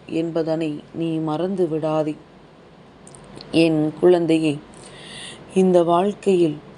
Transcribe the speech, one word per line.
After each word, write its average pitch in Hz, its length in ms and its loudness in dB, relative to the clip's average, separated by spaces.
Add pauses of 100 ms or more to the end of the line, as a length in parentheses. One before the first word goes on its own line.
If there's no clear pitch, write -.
(120)
என்பதனை 160 600 -2 (220)
நீ 165 160 -4 (120)
மறந்து 175 460 -2
விடாதே. 156 480 -2 (1400)
என் 160 280 4 (120)
குழந்தையே, 165 600 2 (1000)
இந்த 185 280 4
வாழ்க்கையில் 175 720 0 (200)